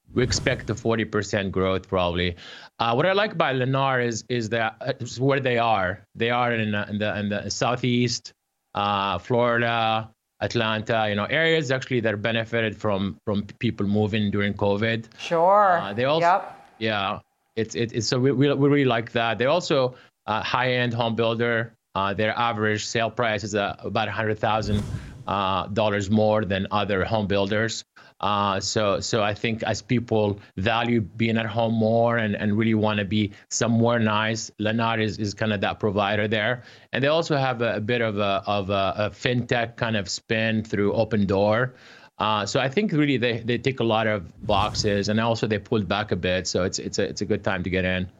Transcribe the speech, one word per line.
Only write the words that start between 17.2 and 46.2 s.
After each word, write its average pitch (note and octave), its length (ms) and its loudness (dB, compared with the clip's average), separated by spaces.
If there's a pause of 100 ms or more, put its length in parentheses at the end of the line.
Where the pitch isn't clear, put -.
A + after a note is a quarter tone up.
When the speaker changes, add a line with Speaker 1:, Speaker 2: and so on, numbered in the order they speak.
Speaker 1:
it's, A2 180 -2
it, A2+ 180 -2
it's, A2 140 -2
so C3+ 120 2
we, C3 140 4
we, C#3+ 220 4
we C#3 160 4
really C#3+ 160 4
like A#2 260 0
that. A#2 240 0
They're A#2+ 140 2
also D3 460 2 (280)
a G#2+ 180 -2
high-end B2 520 0
home A#2 200 0
builder. A#2 600 0 (200)
Uh, G2 200 0
their G#2+ 240 0
average G#2+ 480 0
sale A2+ 240 -2
price A2 340 0
is, G2+ 100 -4
uh, G2+ 260 -2
about G#2 280 -2
a G#2 40 -6
hundred G#2+ 260 -2
thousand, G#2 440 0 (440)
uh, F#2+ 400 0
dollars G2+ 420 0
more G#2+ 380 2
than F#2+ 240 -2
other G2+ 340 0
home G#2+ 220 -2
builders. G2+ 580 0 (360)
Uh, G2+ 400 0
so, G2+ 400 0
so A2 220 0
I G#2 100 0
think A2 300 -4
as G#2+ 180 -2
people A2 580 0 (200)
value A#2 420 2
being A2+ 380 0
at A2+ 80 -2
home A2+ 260 0
more A2+ 460 2
and, G#2+ 180 0
and G#2 200 0
really A2 180 2
wanna G#2+ 320 2
be G#2 260 0 (160)
somewhere A#2 500 2
nice, A2 520 0 (100)
Lennar A2+ 420 0
is, G#2 160 -2
is G#2 140 -4
kinda G#2+ 240 -2
that G2 240 -2
provider G#2 480 0
there. A2+ 340 0 (300)
And A#2+ 100 -2
they C#3 60 4
also D#3+ 280 0
have C3 260 0
a, A2 140 2
a G#2+ 40 -2
bit A#2 220 0
of A2 160 0
a, G2 280 0
of G2+ 220 0
a, G2 280 0
a G#2 140 0
fintech A#2+ 640 -2
kind A2+ 200 -2
of G2 100 -2
spin A2 560 -2
through G2+ 300 0
Opendoor. G#2+ 800 2 (460)
Uh, G#2+ 260 0
so C3 160 0
I B2+ 80 0
think G3+ 240 -2
really D3 240 2
they, A#2 220 0
they A#2 180 -2
tick B2+ 240 -2
a A#2+ 40 0
lot A2+ 220 2
of G#2 400 -6
boxes, G2+ 600 0
and G#2+ 100 0
also A2+ 280 0
they G#2 120 0
pulled G2+ 300 -2
back G2+ 240 -2
a G#2+ 40 0
bit. F#2 300 0